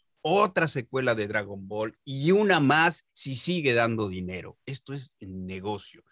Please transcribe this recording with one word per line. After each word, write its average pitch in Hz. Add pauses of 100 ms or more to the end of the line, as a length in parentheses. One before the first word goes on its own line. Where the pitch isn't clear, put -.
(220)
otra 175
secuela 127
de 104
Dragon 101
Ball 107
y 139
una 196
más 156
si 135
sigue 147
dando 113
dinero. 92
Esto 135
es 135
negocio. 95